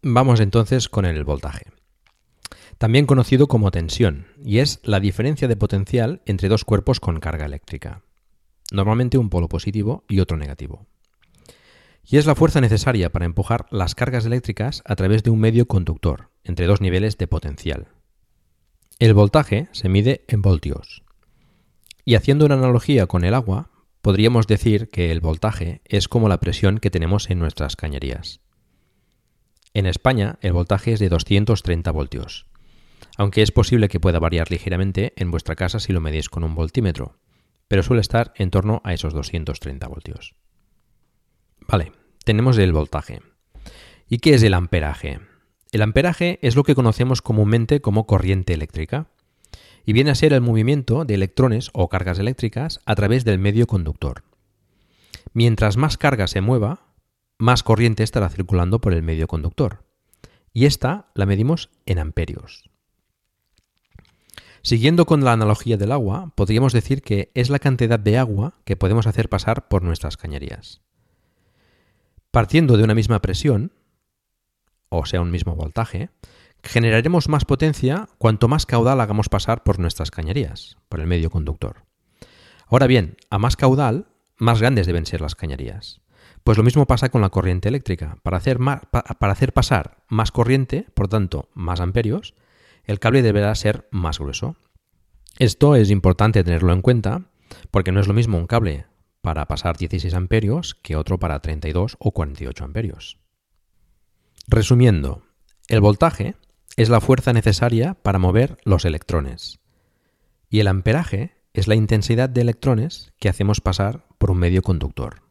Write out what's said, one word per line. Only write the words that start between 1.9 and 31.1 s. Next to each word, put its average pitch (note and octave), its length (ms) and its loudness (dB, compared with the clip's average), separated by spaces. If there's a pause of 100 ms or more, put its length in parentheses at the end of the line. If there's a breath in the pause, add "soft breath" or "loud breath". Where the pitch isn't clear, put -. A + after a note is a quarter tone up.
también A#2+ 260 4
conocido C3 440 4
como G#2 220 2
tensión, D#2+ 580 -2 (140)
y A2+ 180 0
es - 220 -4
la G2+ 160 0
diferencia A#2+ 480 -2
de A#2 100 0
potencial G#2+ 680 -2
entre F#2+ 240 -2
dos A2 160 2
cuerpos A2+ 340 0
con E2 220 -4
carga D#2 240 -6
eléctrica, - 580 -14 (720)
normalmente A#2 460 2
un A2+ 100 0
polo F2 220 0
positivo G#2 580 -4
y F#2+ 120 2
otro E2 180 0
negativo. C#2 480 -12 (1160 soft breath)
Y - 140 0
es D3 80 6
la D3+ 100 4
fuerza D#3+ 280 4
necesaria G#2+ 500 2
para E2+ 140 -2
empujar G2 440 -4
las F#2+ 240 -2
cargas B2 300 -2
eléctricas A#2 640 -4
a G2+ 100 -2
través G2+ 260 2
de A#2 80 0
un A2 100 2
medio A2+ 260 4
conductor, E2+ 640 -2 (140)
entre F2 220 -4
dos G2 140 4
niveles G2 380 -2
de F#2 80 -4
potencial. D2 640 -6 (1120)
El A2 140 8
voltaje G#2 600 4
se - 180 -4
mide G#2 380 0
en G#2+ 120 0
voltios. - 640 -2 (1040)
Y A#2 60 6
haciendo C#3+ 320 4
una C#3+ 80 4
analogía B2+ 540 2
con F2+ 160 0
el G2 100 2
agua, A#2 340 -2 (320)
podríamos G#2+ 460 4
decir G#2+ 440 0
que F2 200 -2
el E2 100 -2
voltaje E2 640 -4
es G2+ 220 -2
como A2+ 220 2
la F2+ 100 2
presión G2 400 0
que G#2 100 -2
tenemos F2+ 420 -2
en F2+ 100 -2
nuestras D2+ 340 -4
cañerías. - 680 -10 (1300)
En G2 120 0
España, G#2 540 0
el F2+ 120 -2
voltaje F#2+ 400 0
es G#2+ 80 -2
de G2 80 2
doscientos G2 560 0